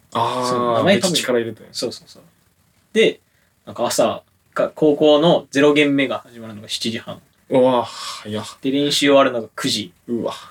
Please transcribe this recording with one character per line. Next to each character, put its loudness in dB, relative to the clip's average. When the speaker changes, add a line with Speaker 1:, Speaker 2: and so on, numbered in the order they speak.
Speaker 1:
あ -2
ー、 -2
Speaker 2:
そ -2
の 0
名 2
前 -
多 -
分 0
Speaker 1:
め 4
っ 0
ち 0
ゃ 0
力 -2
入 -2
れ -10
て。 -18
Speaker 2:
そ -6
う -8
そ -20
う -20
そ -20
う。 -20
で、 2
な -18
ん -20
か -2
朝、 0
か-、 -2
高 2
校 6
の 2
ゼ 0
ロ 6
限 2
目 0
が -6
始 -18
ま -14
る -16
の -16
が -18
七 -6
時 -8
半。 -14
Speaker 1:
う 0
わ、 2
い -10
や。 -6
Speaker 2:
で、 -2
練 -2
習 0
終 4
わ 6
る 2
の -6
が -12
九 -6
時。 -6
Speaker 1:
う -4
わ。 -6